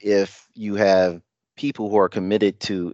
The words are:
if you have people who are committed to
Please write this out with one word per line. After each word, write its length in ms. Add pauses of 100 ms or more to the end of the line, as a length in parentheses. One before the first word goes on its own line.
if 520
you 220
have 460 (360)
people 320
who 80
are 100
committed 540
to 320